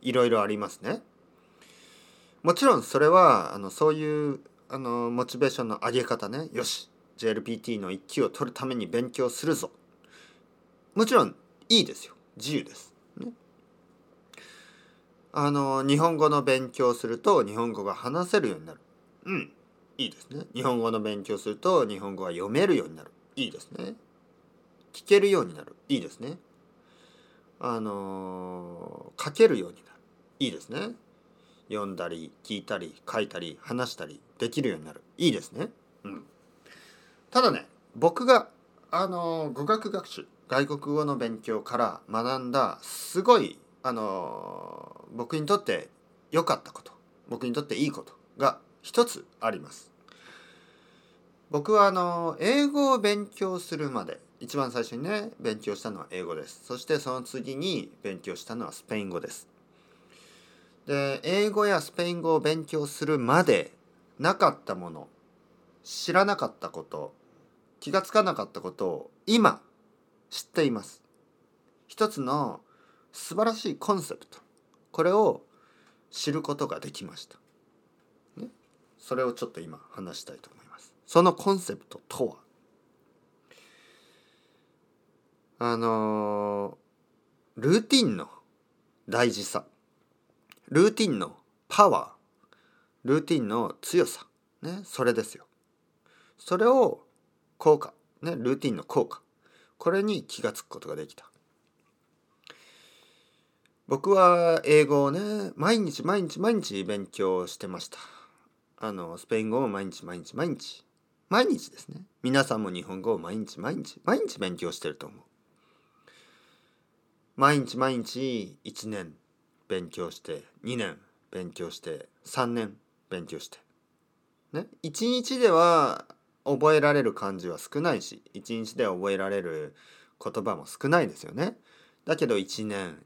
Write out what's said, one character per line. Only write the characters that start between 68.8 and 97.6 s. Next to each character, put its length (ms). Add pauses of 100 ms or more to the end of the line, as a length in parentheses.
を 240 (160)
今 340 (720)
知 120
っ 40
て 180
い 60
ま 120
す。 200 (840)
一 220
つ 120
の 400 (520)
素 220
晴 160
ら 40
し 160
い 60
コ 160
ン 80
セ 140
プ 100
ト、 140 (520)
こ 120
れ 80
を 320 (640)
知 220
る 100
こ 140
と 120
が 120
で 120
き 140
ま 100
し 120
た。 100 (1000)
ね。 120 (480)
そ 180
れ 80
を 100
ち 100
ょ 20
っ 60
と 100
今 180 (120)
話 280
し 40
た 100
い 40
と 120
思 120
い 40
ま 140
す。 140 (140)
そ 140
の 120
コ 180
ン 80
セ 160
プ 100
ト 220
と 200
は、 80 (3250)
あ 180
の 1000 (800)
ー、 40
ル 160
ー 60
テ 140
ィ 100
ン 100
の 100 (800)
大 240
事 140
さ、 200 (1040)
ル 200
ー 60
テ 80
ィ 80
ン 80
の 180 (300)
パ 220
ワ 240 (280)
ー、 60 (560)
ル 160
ー 40
テ 120
ィ 80
ン 40
の 360
強 240
さ、 180 (380)
ね、 200
そ 200
れ 100
で 100
す 120
よ。 100 (920)
そ 180
れ 80
を 400 (540)
効 180